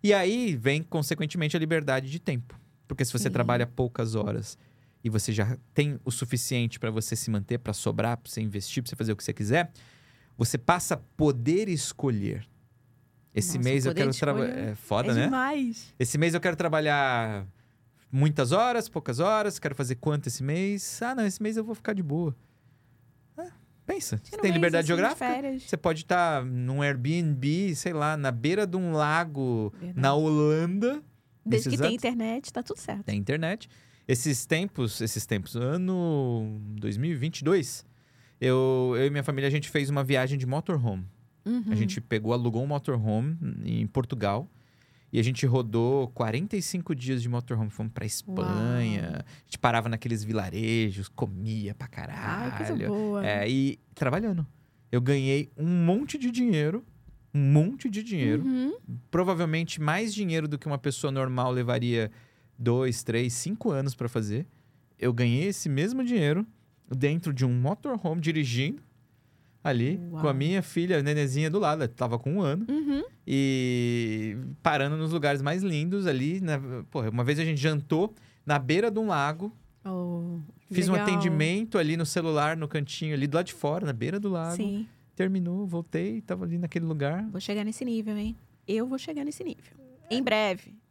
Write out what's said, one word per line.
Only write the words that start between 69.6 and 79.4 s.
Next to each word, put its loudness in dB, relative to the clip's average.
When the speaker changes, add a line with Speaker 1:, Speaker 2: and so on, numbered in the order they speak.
Speaker 1:
ali, 0
Speaker 2:
Uau. -6
Speaker 1:
com 2
a 2
minha 0
filha, 0
a 0
nenezinha 0
do 0
lado, 2
ela -2
tava -2
com -2
um 2
ano. 0
Speaker 2:
Uhum. 0
Speaker 1:
E 0
parando 2
nos -2
lugares 0
mais 0
lindos 0
ali, 0
né? -2
Porra, -2
uma 0
vez 2
a 0
gente 0
jantou 0
na 2
beira 2
de -2
um 0
lago. -2